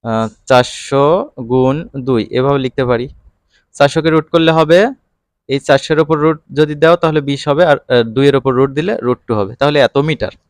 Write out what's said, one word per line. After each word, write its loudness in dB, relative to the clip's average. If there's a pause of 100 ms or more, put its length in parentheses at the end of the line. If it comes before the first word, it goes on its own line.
আহ, -4 (200)
চারশো 0 (460)
গুণ 2 (300)
দুই 0
এভাবে 0
লিখতে -4
পারি। -2 (680)
চারশো 2
কে 0
রুট 0
করলে 2
হবে, 4 (720)
এই -2
চারশোর 0
উপর 0
রুট 0 (200)
যদি 0
দাও 2
তাহলে -2
বিশ -6
হবে, 2
আর, 2
আহ, 0 (120)
দুইয়ের 2
উপর -2
রুট 2
দিলে -4 (100)
রুট -2
টু -6
হবে, -4
তাহলে 0
এত 2
মিটার। -2 (180)